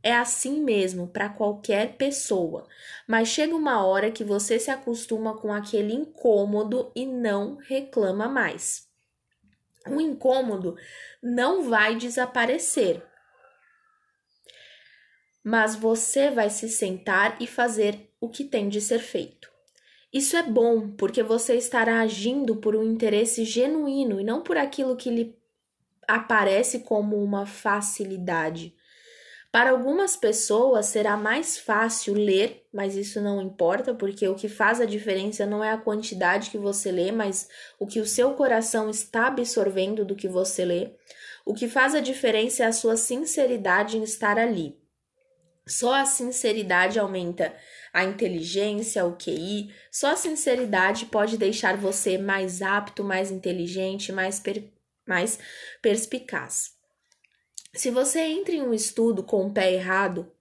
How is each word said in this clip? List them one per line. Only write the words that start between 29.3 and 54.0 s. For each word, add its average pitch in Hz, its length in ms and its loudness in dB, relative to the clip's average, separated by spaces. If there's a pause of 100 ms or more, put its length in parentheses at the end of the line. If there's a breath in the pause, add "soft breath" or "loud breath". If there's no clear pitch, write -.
Para 247 200 6
algumas 285 440 2
pessoas 214 720 4
será 208 280 2
mais 220 420 -2
fácil 220 560 0
ler, 208 580 2
mas 196 240 -4
isso 202 260 -4
não 202 200 -2
importa, 190 520 0
porque 202 340 -2
o 190 80 0
que 208 140 -6
faz 226 320 2
a 233 40 4
diferença 208 600 -2
não 208 180 -2
é 214 80 0
a 220 60 0
quantidade 214 720 -2
que - 80 -8
você 202 340 -2
lê, 180 200 0
mas 202 360 -2 (320 loud breath)
o 208 80 -4
que 214 120 -2
o 214 60 -2
seu 247 280 2
coração 226 560 2
está 226 380 0
absorvendo 214 760 0
do 196 120 -4
que 202 120 -6
você 185 380 0
lê. 175 260 -2 (540 loud breath)
O - 80 -2
que 233 140 -4
faz 269 280 2
a 294 60 2
diferença 240 640 0
é - 20 4
a 226 80 2
sua 226 240 2
sinceridade 226 1000 0
em 220 60 -2
estar 214 340 0
ali. 214 400 0 (880)
Só 247 300 0
a 277 100 4
sinceridade 214 960 2
aumenta 180 540 -2 (400 loud breath)
a 175 100 2
inteligência, 196 1000 -2
o 175 100 -2
Q 175 160 -8
I. 202 420 -6 (180 loud breath)
Só 285 200 0
a 320 40 2
sinceridade 233 880 0
pode 220 320 0
deixar 208 400 0
você 196 400 0
mais 190 440 -2
apto, 202 420 -2
mais 196 280 -2
inteligente, 190 800 -4